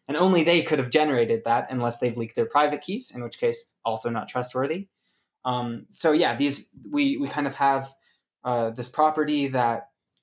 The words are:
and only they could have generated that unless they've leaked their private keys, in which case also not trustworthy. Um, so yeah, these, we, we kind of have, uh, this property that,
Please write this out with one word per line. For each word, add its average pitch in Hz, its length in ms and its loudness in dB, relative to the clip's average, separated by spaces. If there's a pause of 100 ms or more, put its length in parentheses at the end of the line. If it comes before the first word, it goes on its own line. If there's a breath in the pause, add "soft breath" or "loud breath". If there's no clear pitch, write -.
and 143 100 -4
only 175 280 4
they 170 180 4
could 156 160 0
have 123 120 -2
generated 123 540 2
that 120 260 2
unless 120 280 -2
they've 117 180 -2
leaked 113 200 -8
their 117 100 2
private 147 340 2
keys, 214 300 -8
in 123 140 -10
which 117 160 -12
case 120 320 -2 (120)
also 113 240 -2
not 117 200 -4
trustworthy. 135 580 -4 (580)
Um, 123 460 -4
so 160 220 2
yeah, 147 240 2
these, 139 340 -2 (180)
we, 139 280 0
we 139 100 -2
kind 143 200 -4
of 135 100 -6
have, 135 360 0 (520)
uh, 120 260 0
this 120 180 -8
property 151 600 0
that, 120 420 0 (320)